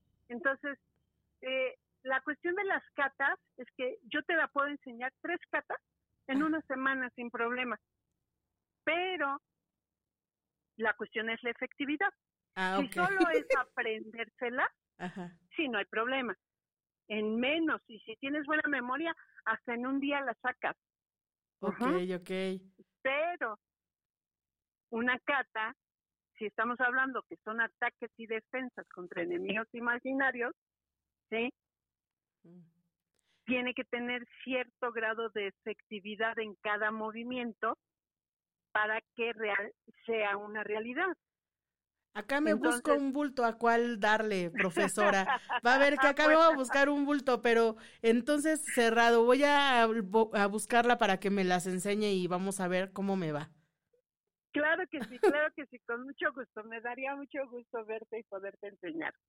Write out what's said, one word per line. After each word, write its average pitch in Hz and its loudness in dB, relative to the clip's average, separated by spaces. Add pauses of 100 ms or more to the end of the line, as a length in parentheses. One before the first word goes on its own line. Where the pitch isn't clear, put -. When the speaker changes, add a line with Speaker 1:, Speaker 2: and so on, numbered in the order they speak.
(280)
Speaker 1:
Entonces, 269 -4 (640)
eh, 262 -4 (260)
la 262 -2
cuestión 339 -4
de 403 -2
las 349 -2 (120)
katas 277 -2 (180)
es 247 -14 (100)
que 254 -6
yo 285 -4
te 349 -2
la 311 2
puedo 277 -2
enseñar 254 -10 (100)
tres 339 -4 (100)
katas - -6 (480)
en 277 0
Speaker 2:
Ah. 320 0
Speaker 1:
una 311 -2
semana 262 -4
sin 240 -10
problema. 240 -4 (1040)
Pero 311 -2 (1400)
la 214 0
cuestión 220 -6
es 226 -8
la 240 -4
efectividad. 285 -4 (440)
Speaker 2:
Ah, 185 0
Speaker 1:
Si 277 0
Speaker 2:
ok. - -10
Speaker 1:
solo 381 2 (100)
es 311 2
Speaker 2:
<laughs> 508 2
Speaker 1:
aprendérsela, 233 -4 (300)
Speaker 2:
Ajá. 175 -10 (240)
Speaker 1:
sí, 311 -2
no 226 -2
hay 196 -2
problema. 240 -2 (720)
En 214 -2
menos, 285 0
y 214 -20
si 220 -16
tienes 285 -6
buena 302 0
memoria, 277 -2 (300)
hasta 226 -4
en 240 -4
un 269 -2
día 277 -2
la 254 -4
sacas. 247 -4 (840)
Speaker 2:
Ok, 202 -4
Speaker 1:
Ujú. 185 0
Speaker 2:
ok. 190 -4 (420)
Speaker 1:
Pero 285 -2 (1300)
una 247 0
kata, 247 -2 (640)
si 220 -6
estamos 226 -2
hablando 254 0
que 165 -14
son 220 -6
ataques 233 -6
y 226 -12
defensas 220 -8
contra 180 -10
enemigos 190 -4
imaginarios, 240 -2 (760)
¿sí? 226 -2 (920)
Speaker 2:
Mm. 175 -20 (840)
Speaker 1:
Tiene 247 -2
que 254 -6
tener 240 -6 (180)
cierto 247 -6
grado 226 -4
de 202 -4
efectividad 214 -6
en 214 -6
cada 214 -2
movimiento 226 -4 (960)
para 214 0 (160)
que 233 -2
real, 214 -4 (340)
sea 208 0
una 208 -8
realidad. 240 -4 (1000)
Speaker 2:
Acá 214 -4
me 311 4
busco 254 2
Speaker 1:
Entonces 285 2
Speaker 2:
un 269 -2
bulto 277 -2
a 226 0
cuál 233 2
darle, 214 2
profesora. 196 2
Speaker 1:
<laughs> 247 -2
Speaker 2:
Va 247 6
a 269 4
ver 285 6
que 269 4
Speaker 1:
Ah, - 6
Speaker 2:
acá 285 4
me 302 8
voy 320 8
a 330 10
Speaker 1:
bueno. 311 6
Speaker 2:
buscar 262 4
un 285 2
bulto, 262 2
pero 233 4 (260)
entonces 285 4 (100)
cerrado. 233 6
Voy 262 6
a 277 6
bu-, 220 4
a 202 6
buscarla 233 4
para 196 4
que 196 0
me 196 2
las 180 2
enseñe 202 0
y 185 0
vamos 190 -2
a 185 0
ver 185 0
cómo 196 -2
me 170 -2
va. 151 -6 (1000)
Speaker 1:
Claro 311 2
que 311 -8
sí, 247 -16
claro 302 4
que 302 -10
sí, 247 -20
con 233 -6
mucho 277 -4
gusto. 226 -12
Me 226 -12
daría 254 -8
mucho 277 -10
gusto 233 -10
verte 220 -10
y 233 -12
poderte 196 -12
enseñar. 170 -8 (140)